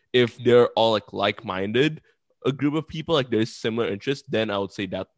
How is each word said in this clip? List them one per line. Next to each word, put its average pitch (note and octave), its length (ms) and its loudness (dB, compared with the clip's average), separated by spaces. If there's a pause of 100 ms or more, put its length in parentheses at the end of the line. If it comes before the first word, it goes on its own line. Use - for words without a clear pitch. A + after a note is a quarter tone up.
(120)
if B2 260 2
they're A#2+ 300 6
all, A2+ 240 2
like, G#2 200 -2
like-minded, G#2 880 -2 (460)
a C3 40 0
group C#3+ 240 -2
of D#3 140 -4
people, D#3+ 260 -4
like, B2+ 160 0
there's A2+ 220 0
similar A2+ 360 -2
interests, A#2 380 -6
then A2 240 -2
I G2+ 60 -2
would G2+ 160 -4
say G2 140 -6
that F#2 320 -8